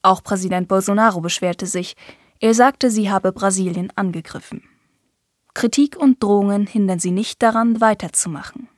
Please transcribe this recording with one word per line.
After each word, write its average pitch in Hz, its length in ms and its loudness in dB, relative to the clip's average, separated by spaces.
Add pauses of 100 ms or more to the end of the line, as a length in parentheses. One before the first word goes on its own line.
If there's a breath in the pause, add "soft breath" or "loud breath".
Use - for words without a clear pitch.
Auch 190 220 2
Präsident 185 460 -4
Bolsonaro 202 500 2
beschwerte 175 460 -4
sich. 180 320 -8 (420 loud breath)
Er 226 140 2
sagte, 247 360 2
sie 214 220 0
habe 190 220 0
Brasilien 185 640 -2
angegriffen. 165 680 -8 (880)
Kritik 277 440 0
und 262 260 4
Drohungen 202 440 2
hindern 190 320 0
sie 180 120 -2
nicht 202 320 -2
daran, 226 380 2
weiterzumachen. 202 960 -4